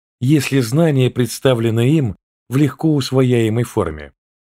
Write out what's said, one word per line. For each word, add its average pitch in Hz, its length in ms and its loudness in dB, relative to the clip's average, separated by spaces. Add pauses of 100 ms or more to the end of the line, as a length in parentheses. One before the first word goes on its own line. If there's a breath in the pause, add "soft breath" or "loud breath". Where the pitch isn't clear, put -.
(200)
если 135 400 0
знания 131 500 0
представлены 117 800 0
им 139 260 0 (320)
в 120 80 -4
легко 151 380 0
усвояемой 123 680 0
форме. 76 480 -6 (320)